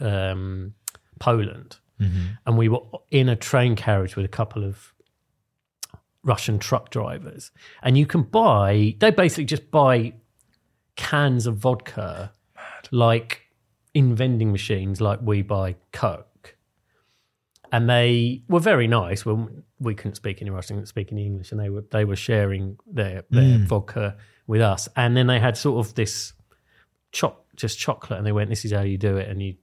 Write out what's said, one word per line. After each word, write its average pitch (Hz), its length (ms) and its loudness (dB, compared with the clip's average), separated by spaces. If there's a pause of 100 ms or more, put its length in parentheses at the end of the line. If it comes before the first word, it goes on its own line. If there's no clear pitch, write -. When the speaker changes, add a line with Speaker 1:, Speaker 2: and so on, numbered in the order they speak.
Speaker 1:
um, 95 760 -4 (440)
Poland. 117 600 -2 (200)
Speaker 2:
Mm-hmm. 92 220 0 (240)
Speaker 1:
And 117 140 2
we 113 100 4
were 117 120 0 (300)
in 131 200 4
a 117 60 0
train 123 380 2
carriage 98 420 -2
with 98 100 -2
a - 20 -4
couple 104 360 -6
of - 280 -10 (1300)
Russian 110 360 0
truck - 320 -4
drivers. - 600 -10 (320)
And 127 140 4
you 147 80 6
can 151 180 0
buy, 107 760 2
they 214 120 6
basically 165 360 2
just - 240 -6
buy 127 420 4 (840)
cans 131 500 0
of 113 100 -2
vodka, 101 760 -4 (580)
like, 117 560 2 (480)
in 131 200 4
vending 113 380 2
machines, 98 480 -4
like 101 220 0
we 104 200 0
buy 95 320 -2 (180)
Coke. - 640 -8 (1160)
And 117 160 2
they 120 600 2
were 175 120 4
very 165 260 4
nice. 98 380 0
When 110 380 -4 (160)
we 117 160 -4
couldn't 101 220 -8
speak - 260 -8
any 101 80 -8
Russian, 95 260 -8
couldn't 101 120 -8
speak 101 240 -8
any 104 120 -6
English, 98 280 -8
and 107 80 -6
they 101 100 -4
were, 104 200 -8
they 107 140 2
were 98 120 -2
sharing 98 600 -2 (100)
their, 98 440 -6
their 127 280 6
Speaker 2:
Mm. 101 80 4
Speaker 1:
vodka 101 500 -2 (300)
with 110 140 2
us. 98 360 2
And 120 200 2
then 127 120 4
they 127 120 2
had 117 160 2
sort 120 280 0
of 101 100 -10
this - 380 -4 (800)
choc-, - 320 -4 (120)
just - 220 -6
chocolate, - 400 -6
and 104 80 -4
they 104 60 0
went, 104 180 0
"This 104 140 -6
is 107 80 -4
how 101 100 0
you 98 160 -2
do 98 180 0
it," 95 120 -6
and 98 140 -8
you 95 200 -8